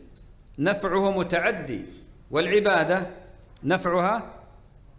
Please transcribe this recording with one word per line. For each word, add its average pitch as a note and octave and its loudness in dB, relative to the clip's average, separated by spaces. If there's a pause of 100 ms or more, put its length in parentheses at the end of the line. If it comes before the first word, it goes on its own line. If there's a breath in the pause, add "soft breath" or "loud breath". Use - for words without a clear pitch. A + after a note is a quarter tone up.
(580)
نفعه G3 0
متعدي، E3+ -2 (460)
والعبادة F3+ 2 (580)
نفعها F3+ 0 (680)